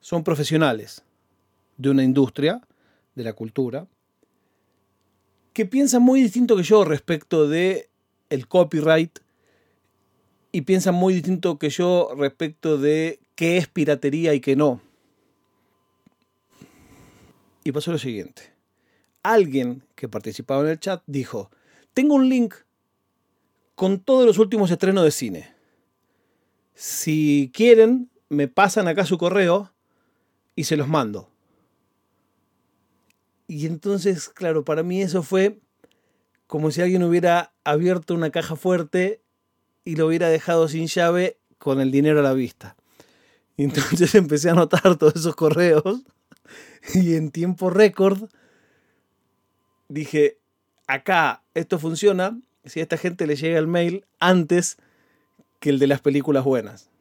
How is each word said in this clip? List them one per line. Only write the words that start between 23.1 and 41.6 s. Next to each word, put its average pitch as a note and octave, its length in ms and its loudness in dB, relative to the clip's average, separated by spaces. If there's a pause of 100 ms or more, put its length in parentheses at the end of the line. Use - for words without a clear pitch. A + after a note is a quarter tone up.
con F#3+ 240 -2
todos C4 280 4
los G3 120 4
últimos G#3 320 2
estrenos F#3+ 340 0
de D#3 60 6
cine. F#2+ 440 -10 (1200)
Si D3 760 -2
quieren, A#3 560 6 (220)
me C#3+ 180 -2
pasan G3 400 0
acá E3 160 0
su F3 140 -2
correo F#3 560 0 (840)
y D#3+ 80 -6
se D#3 140 -2
los C#3 100 -4
mando". A#2 400 -4 (2250)
Y D#3 200 -8
entonces, F3+ 640 -4
claro, D#3+ 340 -4
para D#3+ 180 -2
mí F3+ 200 -4
eso F3+ 200 -4
fue F#3+ 380 -2 (880)
como D#3 240 -2
si E3 100 -6
alguien F3+ 220 2
hubiera E3+ 500 0 (120)
abierto E3+ 500 -2
una D#3+ 160 -4
caja E3 260 -6
fuerte F3+ 680 -4 (600)
y E3 120 -8
lo D#3+ 100 0
hubiera E3 240 0
dejado E3 380 0
sin D#3+ 180 -6
llave F3 520 -2 (200)
con C3+ 220 -2